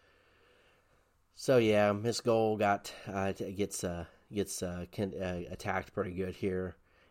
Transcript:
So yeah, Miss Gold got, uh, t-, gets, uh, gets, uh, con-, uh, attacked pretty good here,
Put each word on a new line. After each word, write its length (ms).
So 220
yeah, 340
Miss 300
Gold 380
got, 340
uh, 220
t-, 200
gets, 300
uh, 220
gets, 300
uh, 300
con-, 280
uh, 300
attacked 440
pretty 180
good 240
here, 400